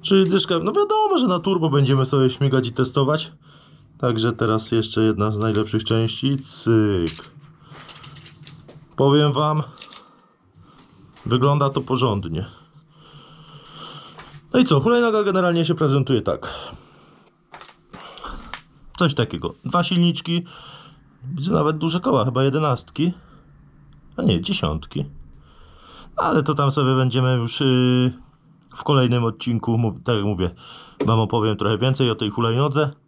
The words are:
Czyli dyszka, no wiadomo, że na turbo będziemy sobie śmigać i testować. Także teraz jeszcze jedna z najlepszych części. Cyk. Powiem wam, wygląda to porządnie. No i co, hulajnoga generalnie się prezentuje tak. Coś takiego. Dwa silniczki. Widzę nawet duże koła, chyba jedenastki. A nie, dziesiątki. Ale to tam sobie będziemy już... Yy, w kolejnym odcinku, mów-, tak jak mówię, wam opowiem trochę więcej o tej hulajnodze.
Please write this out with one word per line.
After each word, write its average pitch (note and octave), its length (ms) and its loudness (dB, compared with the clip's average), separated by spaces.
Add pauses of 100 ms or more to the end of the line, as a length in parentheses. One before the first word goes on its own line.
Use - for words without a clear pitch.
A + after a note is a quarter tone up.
Czyli F#3+ 280 4
dyszka, F#3 340 0
no G#3+ 80 -2
wiadomo, G#4 460 0
że B3+ 100 2
na F3+ 120 0
turbo E3+ 300 0
będziemy C3+ 360 2
sobie C3 240 2
śmigać B2+ 380 0
i A#2 60 -8
testować. C3+ 580 -2 (680)
Także A#2 360 0
teraz A2 380 -2
jeszcze A2 300 0
jedna G#2+ 300 0
z G#2 60 -4
najlepszych A2 460 -2
części. A2+ 520 -2
Cyk. G#2+ 920 0 (1700)
Powiem C#3+ 380 6
wam, D3+ 300 0 (1600)
wygląda C#3+ 440 2
to C#3 120 -4
porządnie. G2+ 640 -2 (2000)
No B3 60 4
i B3+ 60 6
co, D3+ 140 4
hulajnoga A3+ 440 2
generalnie F3+ 420 2
się E3 100 0
prezentuje C3+ 460 2
tak. - 520 -6 (2250)
Coś D#3+ 160 2
takiego. E2+ 400 -4 (120)
Dwa F3 180 0
silniczki. E3+ 600 0 (800)
Widzę C#3 280 -6
nawet D#3 260 0
duże E3 220 -2
koła, D3 260 0
chyba C3 180 0
jedenastki. D3+ 680 -2 (1040)
A - 40 -6
nie, E2+ 200 2
dziesiątki. D#2 640 -4 (1120)
Ale D#3+ 280 0
to D3+ 120 0
tam C#3+ 160 2
sobie C3 240 2
będziemy B2+ 400 2
już... A#2 260 -2
Yy, B2+ 520 4 (640)
w - 80 -16
kolejnym B2 400 2
odcinku, A2+ 540 -2
mów-, A2+ 260 -2
tak A#2+ 120 0
jak G2+ 100 0
mówię, F#2 240 0 (560)
wam A2+ 140 4
opowiem A2 380 0
trochę G#2 200 0
więcej B2+ 340 0
o G#2+ 40 -2
tej G#2+ 140 -4
hulajnodze. B2+ 640 0 (160)